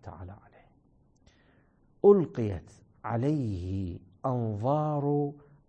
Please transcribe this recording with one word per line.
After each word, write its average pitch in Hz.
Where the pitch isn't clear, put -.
تعالى 92
عليه. -
ألقيت 131
عليه 101
أنظار 143